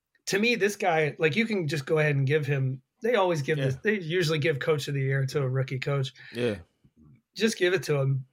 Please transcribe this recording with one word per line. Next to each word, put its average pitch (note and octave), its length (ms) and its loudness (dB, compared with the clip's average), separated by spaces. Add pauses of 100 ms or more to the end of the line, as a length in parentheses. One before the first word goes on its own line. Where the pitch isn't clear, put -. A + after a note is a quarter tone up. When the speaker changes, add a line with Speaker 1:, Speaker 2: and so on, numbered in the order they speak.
(260)
Speaker 1:
to F#3+ 120 -2
me, A#3 160 2
this G3+ 220 0
guy, D#3+ 420 0
like, D#3+ 160 2
you A3+ 120 2
can G3+ 200 -2
just C#3+ 180 -4
go D#3+ 140 2
ahead D3+ 160 2
and C#3 140 2
give D3+ 180 2
him, C3+ 340 -2 (220)
they A#3 140 2
always F3+ 260 2
give D#3 160 -2
Speaker 2:
Yeah. C3+ 80 0
Speaker 1:
this, C3+ 160 -2
they G#3+ 160 2
usually D#3+ 400 0
give D3 220 0
coach D3+ 260 -2
of C#3+ 80 -6
the C#3 60 -2
year C3+ 260 0
to C#3+ 160 -2
a C3 60 0
rookie C3 320 -2
coach. C#3 320 -2 (200)
Speaker 2:
Yeah. A#2 240 -2 (760)
Speaker 1:
Just G#3+ 240 -2
give F3+ 160 2
it D#3 100 0
to D3+ 120 -2
him C3+ 360 0